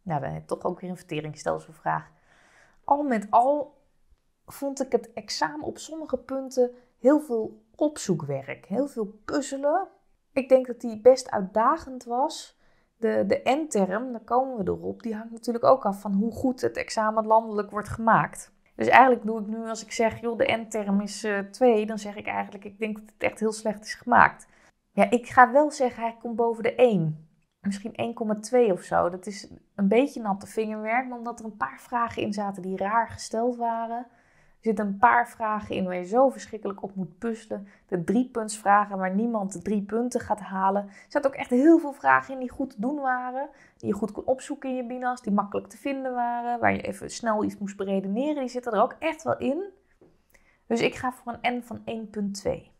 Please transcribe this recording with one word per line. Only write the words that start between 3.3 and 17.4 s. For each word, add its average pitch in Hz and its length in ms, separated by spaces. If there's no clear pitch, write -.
vond 277 360
ik 262 100
het 208 220
examen 294 520
op - 120
sommige 302 400
punten 262 540
heel 294 200
veel 226 460
opzoekwerk. 156 880
Heel 254 220
veel 220 380
puzzelen. 285 640
Ik 262 180
denk 262 180
dat 240 140
die 220 200
best 262 300
uitdagend 247 720
was. 247 560
De, 220 300
de - 160
N-term, 240 680
daar 220 120
komen 254 340
we 180 140
erop, 180 320
die 220 120
hangt 226 160
natuurlijk 233 340
ook 262 200
af 196 160
van 202 120
hoe 220 180
goed 254 300
het - 160
examen 220 480
landelijk 220 460